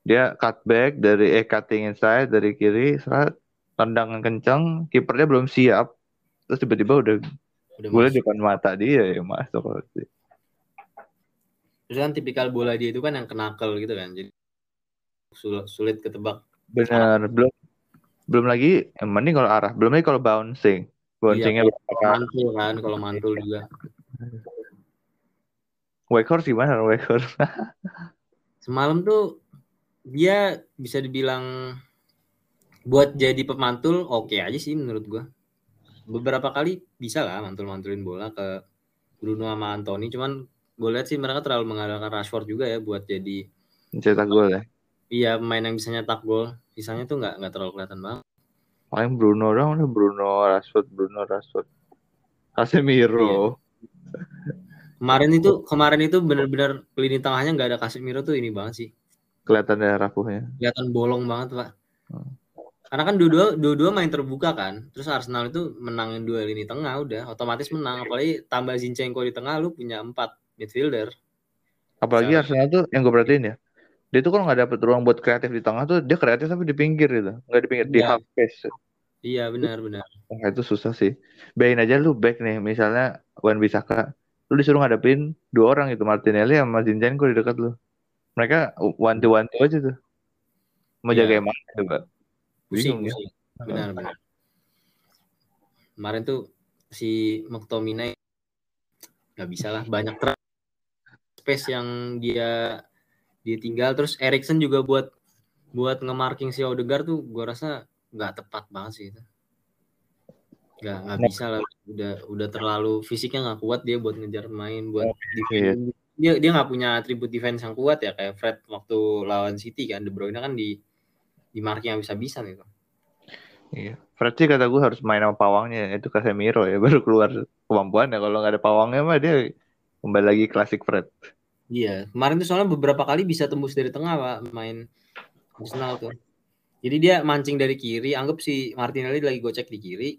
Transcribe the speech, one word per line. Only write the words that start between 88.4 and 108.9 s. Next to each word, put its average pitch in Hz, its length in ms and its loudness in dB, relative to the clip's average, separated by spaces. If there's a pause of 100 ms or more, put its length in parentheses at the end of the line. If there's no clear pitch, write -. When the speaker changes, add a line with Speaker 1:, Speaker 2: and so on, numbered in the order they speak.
Speaker 1:
one 110 400 0
to 113 100 4
one 110 220 6
aja 151 300 2
tuh. 131 160 -4 (1040)
Mau 120 100 -4
Speaker 2:
Iya. 113 140 6
Speaker 1:
jaga 110 100 4
yang 104 140 2
mana 107 120 -6 (140)
coba? 92 220 -4 (680)
Speaker 2:
Pusing, 107 280 -4
Speaker 1:
Bingung 110 100 -4
ya. 107 100 -6
Speaker 2:
pusing. 107 180 -12 (340)
Benar, 104 280 -6
benar. 92 220 -10 (1800)
Kemarin 107 300 -8
tuh 131 160 -4 (500)
si 110 560 -4
McTominay 110 680 -6 (1200)
nggak 90 160 -12
bisa 90 200 -10
lah, 110 140 -6
banyak 110 300 -4
tra-, - 240 -4 (960)
space 139 360 -6
yang 123 160 -6 (320)
dia, 117 640 -6 (600)
dia 113 160 -6
tinggal. 120 360 -4
Terus 147 240 -2
Eriksen 135 400 0
juga 139 220 2
buat, 135 300 0 (600)
buat 127 280 -4
nge-marking 131 520 -6
si 127 120 -6
Odegaard 127 420 -2
tuh 160 160 -4
gua 117 300 -10
rasa 135 360 -10 (240)
nggak 101 320 -10
tepat 104 280 -16
banget 98 240 -14